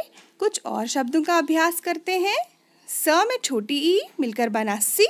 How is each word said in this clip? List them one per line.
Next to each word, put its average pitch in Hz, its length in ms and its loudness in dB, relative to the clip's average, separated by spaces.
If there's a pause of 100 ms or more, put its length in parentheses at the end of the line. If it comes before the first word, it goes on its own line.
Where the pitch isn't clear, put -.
(400)
कुछ 415 260 -2
और 220 220 -4
शब्दों 269 360 0
का 339 140 2
अभ्यास 320 420 2
करते 349 400 -4
हैं। 403 180 0 (520)
स 330 400 2
में 508 140 -2
छोटी 240 420 -2
ई 370 160 4 (180)
मिलकर 233 300 -2
बना 214 300 -2
सी, - 300 4